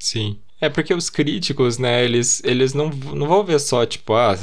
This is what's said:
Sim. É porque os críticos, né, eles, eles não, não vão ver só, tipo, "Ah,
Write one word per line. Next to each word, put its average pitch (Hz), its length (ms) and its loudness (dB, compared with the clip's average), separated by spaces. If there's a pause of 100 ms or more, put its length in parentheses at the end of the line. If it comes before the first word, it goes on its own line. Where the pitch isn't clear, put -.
Sim. 107 360 -4 (220)
É 156 120 0
porque 156 240 0
os 175 160 -2
críticos, 139 640 0
né, 123 260 2
eles, 120 400 2
eles 127 300 2
não, 147 160 0
não 143 400 -4
vão 196 160 4
ver 160 160 2
só, 120 240 2
tipo, - 300 -2
"Ah, 113 280 4